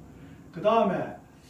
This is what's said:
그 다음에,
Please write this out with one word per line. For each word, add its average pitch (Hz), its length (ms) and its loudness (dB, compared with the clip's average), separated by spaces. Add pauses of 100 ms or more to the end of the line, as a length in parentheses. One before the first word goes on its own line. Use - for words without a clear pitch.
(520)
그 165 100 -10
다음에, 196 540 2 (340)